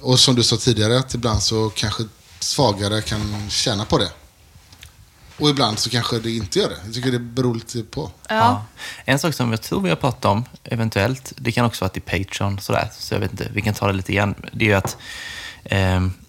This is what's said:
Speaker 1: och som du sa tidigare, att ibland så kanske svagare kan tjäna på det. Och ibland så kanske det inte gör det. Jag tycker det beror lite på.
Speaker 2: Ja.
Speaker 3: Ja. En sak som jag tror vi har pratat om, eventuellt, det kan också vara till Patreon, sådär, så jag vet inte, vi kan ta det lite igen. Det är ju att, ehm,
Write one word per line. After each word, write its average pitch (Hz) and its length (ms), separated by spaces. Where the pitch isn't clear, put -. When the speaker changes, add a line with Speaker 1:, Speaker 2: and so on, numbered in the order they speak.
Speaker 1:
och 127 200
som 131 140
du 120 80
sa 113 140
tidigare, 113 420
att 131 160
ibland 117 280
så 110 280
kanske 107 320
svagare 104 640
kan 104 480
tjäna 107 340
på 151 140
det. 98 120
Och 151 140
ibland 120 280
så - 120
kanske 120 280
det 113 120
inte 113 280
gör 196 100
det. 98 160
Jag 110 100
tycker 127 180
det 123 60
beror 120 360
lite 113 280
på. - 280
Speaker 2:
Ja. 220 80
Speaker 3:
Ja. 226 280
En 135 140
sak 160 160
som 123 160
jag 113 120
tror 185 180
vi 185 80
har 165 80
pratat - 280
om, 104 200
eventuellt, 113 720
det 127 160
kan 120 120
också 117 200
vara 95 80
till 90 100
Patreon, 98 580
sådär, - 280
så - 160
jag 95 60
vet 101 100
inte, - 240
vi 101 80
kan 104 120
ta 101 120
det 98 60
lite 95 200
igen. 98 220
Det 110 120
är 107 40
ju 104 60
att, - 220
ehm, 95 480